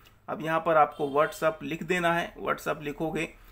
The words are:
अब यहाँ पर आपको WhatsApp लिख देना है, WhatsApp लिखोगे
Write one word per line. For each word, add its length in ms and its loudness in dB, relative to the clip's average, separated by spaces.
अब 140 -6
यहाँ 180 0
पर 160 4
आपको 320 4
WhatsApp 540 0
लिख 200 -6
देना 300 2
है, 260 -2
WhatsApp 440 -4
लिखोगे 460 -4